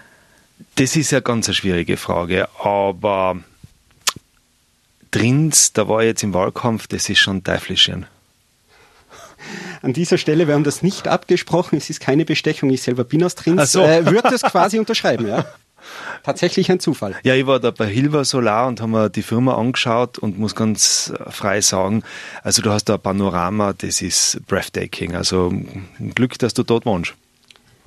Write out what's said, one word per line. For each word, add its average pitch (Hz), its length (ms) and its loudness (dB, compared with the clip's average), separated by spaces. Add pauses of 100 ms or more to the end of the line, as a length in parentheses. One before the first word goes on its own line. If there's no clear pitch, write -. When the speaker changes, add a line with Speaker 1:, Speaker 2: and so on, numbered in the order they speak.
(760)
Speaker 1:
Das 131 200 2
ist 147 140 0
ja 135 100 4
ganz 113 260 -2
eine 95 80 -2
schwierige 90 440 0
Frage, 87 500 -2 (100)
aber 98 760 0 (1700)
Trinz, 135 640 2
da 104 140 2
war 107 120 2
ich 113 60 2
jetzt 110 160 0
im 104 100 -2
Wahlkampf, 107 540 -2
das - 240 -6
ist 92 80 2
schon 98 260 0
teuflisch 92 380 0
schön. 95 240 -2 (1800)
Speaker 2:
An 131 100 -2
dieser 170 240 2
Stelle, 156 300 2
wir 147 80 2
haben 147 100 2
das 143 180 -2
nicht 185 240 -2
abgesprochen, 175 680 0
es - 140 -6
ist - 100 -8
keine 147 240 2
Bestechung, 151 460 0
ich 131 100 2
selber 123 240 -2
bin 151 180 0
aus 175 120 0
Trinz, 170 260 2
Speaker 1:
Ach 185 60 4
so. 185 160 4
Speaker 2:
äh, 165 240 6
würd 226 180 4
das 254 160 4
quasi 196 380 2
<laughs> - 0 -
unterschreiben, 165 500 0
ja. 127 160 -2 (800)
Tatsächlich 180 460 0
ein 180 100 4
Zufall. 104 420 -2
Speaker 1:
Ja, 131 120 4
ich 135 120 2
war 131 140 4
da 117 100 2
bei 110 160 -2
Hilva 139 380 0
Solar 120 420 2
und 117 140 -4
hab 113 80 -4
mir 110 200 2
die 101 140 -4
Firma 123 340 0
angeschaut 120 600 0
und 98 200 -4
muss 107 160 -4
ganz, - 640 0
äh, - 140 -12
frei 104 300 -2
sagen, 98 420 0 (400)
also 104 200 0
du 110 80 2
hast 104 160 0
da 107 80 2
ein 95 60 -2
Panorama, 98 720 0
das 92 300 -6
ist - 460 -2
breathtaking. 90 640 -4
Also 90 360 0
ein 98 640 -8
Glück, 127 240 -2
dass 117 140 0
du 117 120 0
dort 117 200 0
wohnst. 90 300 -2 (720)